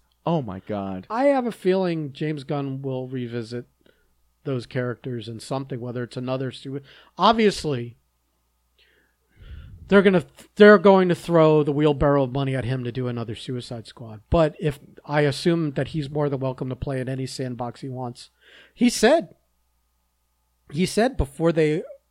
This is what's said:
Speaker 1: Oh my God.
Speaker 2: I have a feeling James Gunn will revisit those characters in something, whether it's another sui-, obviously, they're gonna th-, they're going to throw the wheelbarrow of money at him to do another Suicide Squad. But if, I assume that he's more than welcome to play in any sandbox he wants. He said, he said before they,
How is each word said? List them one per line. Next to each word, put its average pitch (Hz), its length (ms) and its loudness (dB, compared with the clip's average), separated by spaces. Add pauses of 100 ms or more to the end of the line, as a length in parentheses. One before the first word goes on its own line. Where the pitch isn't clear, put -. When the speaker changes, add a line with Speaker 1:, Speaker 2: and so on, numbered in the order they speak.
(260)
Speaker 1:
Oh 165 160 -2
my 95 200 -10
God. 98 480 -8
Speaker 2:
I 240 160 -2
have 277 200 2
a 226 60 -4
feeling 175 640 -2
James 151 320 -6
Gunn 139 360 -6
will 131 280 -6
revisit 120 560 -8 (800)
those 131 200 -4
characters 123 640 -6
in 113 140 -12
something, 135 400 -8
whether 123 200 -6
it's 120 140 -8
another 131 340 -4
sui-, 135 300 -10 (380)
obviously, 175 800 0 (1900)
they're 196 120 8
gonna 185 200 6
th-, - 340 -20
they're 208 220 10
going 190 320 6
to 170 60 2
throw 156 480 4
the 151 100 0
wheelbarrow 143 500 2
of 123 80 -4
money 135 240 -2
at 127 100 -4
him 127 200 -4
to 120 60 -6
do 123 160 -6
another 117 280 -6
Suicide 123 500 -10
Squad. 113 440 -18
But 160 300 2
if, 151 200 -4 (260)
I 147 160 0
assume 156 500 0
that 135 180 -4
he's 147 200 -6
more 147 200 -2
than 139 100 -4
welcome 131 300 -6
to 127 60 -8
play 131 260 -6
in 123 80 -6
any 131 160 -6
sandbox 123 560 -10
he 139 80 -10
wants. 123 400 -10 (440)
He 240 160 2
said, 262 460 2 (1400)
he 160 140 0
said 226 320 0
before 165 340 0
they, 160 320 0 (280)